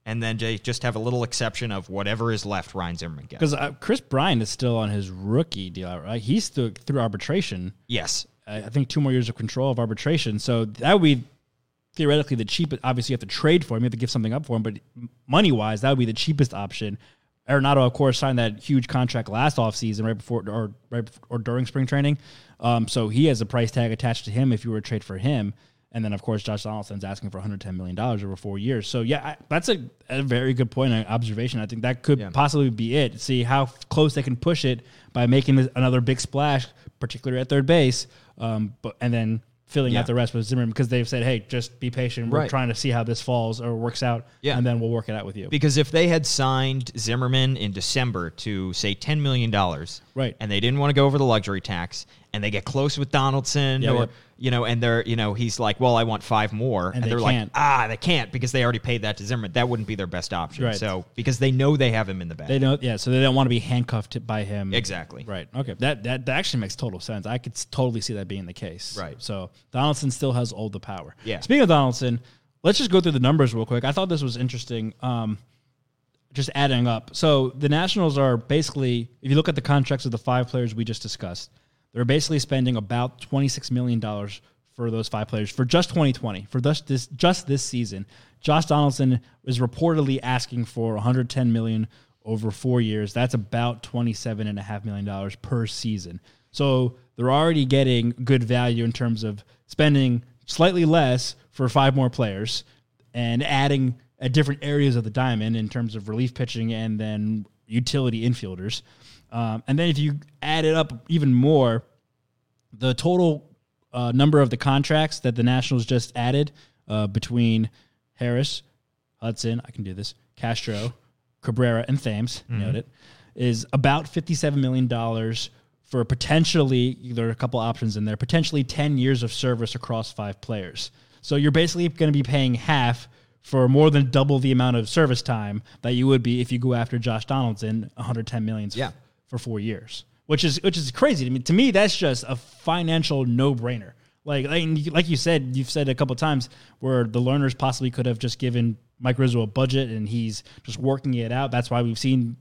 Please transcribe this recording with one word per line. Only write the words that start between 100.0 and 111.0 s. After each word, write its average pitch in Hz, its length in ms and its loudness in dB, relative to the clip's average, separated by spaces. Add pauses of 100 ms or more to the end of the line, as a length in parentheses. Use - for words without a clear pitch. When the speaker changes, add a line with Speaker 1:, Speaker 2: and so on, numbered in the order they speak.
Speaker 2:
slightly 180 380 4
less 147 520 2 (160)
for 131 180 -2
five 135 260 4
more 131 140 4
players 107 560 -2 (480)
and 120 280 0
adding 139 540 2 (240)
at 127 140 -2
different 143 300 2
areas 143 340 2
of 113 80 -2
the 110 40 -6
diamond 113 460 0
in 107 140 -2
terms 113 260 -4
of 104 140 -10
relief 120 240 -2
pitching 117 400 -4
and 110 260 -4
then 107 460 -4 (220)
utility 120 640 0
infielders. 98 520 -4 (500)
Um, 113 360 -4
and 135 100 2
then 170 120 2
if 147 80 2
you 147 220 0 (220)
add 156 220 0
it 156 120 4
up 156 340 0